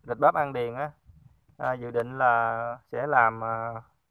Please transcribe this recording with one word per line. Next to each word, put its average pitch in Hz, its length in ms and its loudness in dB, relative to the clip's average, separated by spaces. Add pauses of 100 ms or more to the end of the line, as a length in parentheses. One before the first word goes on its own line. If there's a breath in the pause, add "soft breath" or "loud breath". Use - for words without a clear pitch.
Rạch 120 160 -8
Bắp 147 160 6
An 147 180 -2
Điền 120 220 -4
á, 147 160 -8 (680)
à, 127 160 -4
dự 120 180 -10
định 120 260 -2
là 117 600 2 (140)
sẽ 123 160 -4
làm, 113 360 4
à, 113 380 -6 (300)